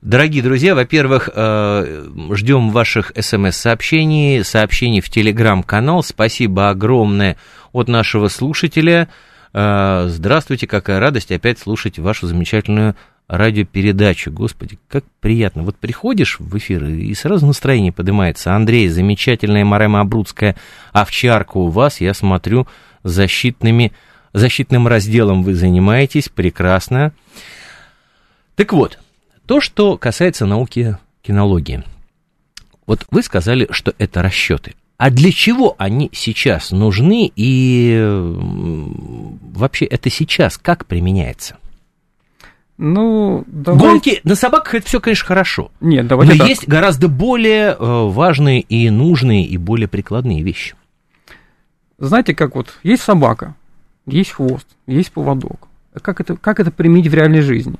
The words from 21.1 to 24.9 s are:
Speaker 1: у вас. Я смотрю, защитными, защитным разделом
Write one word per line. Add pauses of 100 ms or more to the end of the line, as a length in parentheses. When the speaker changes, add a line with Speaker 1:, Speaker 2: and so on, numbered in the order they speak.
Speaker 1:
у
вас.
Я
смотрю, (340)
защитными, (400)
защитным
разделом